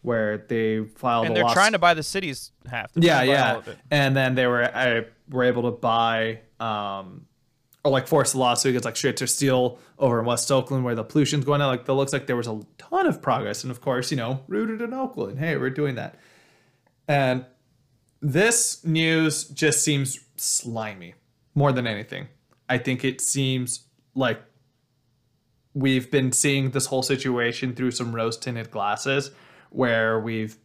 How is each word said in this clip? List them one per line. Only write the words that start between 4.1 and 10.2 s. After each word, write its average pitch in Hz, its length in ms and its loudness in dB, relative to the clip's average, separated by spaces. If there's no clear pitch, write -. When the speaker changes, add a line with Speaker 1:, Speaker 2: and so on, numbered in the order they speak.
Speaker 1:
then 131 200 2
they 127 100 2
were, 123 160 2
uh, 120 400 0
were 127 140 -2
able 120 220 2
to 120 80 0
buy, 113 720 0
um, 98 680 -8
or, 143 60 4
like, 131 160 2
force 143 260 2
the 131 60 -2
lawsuit 123 320 2
against, 123 140 0
like, 117 100 -4
Schitzer 135 320 -2
Steel 127 540 2
over 120 220 4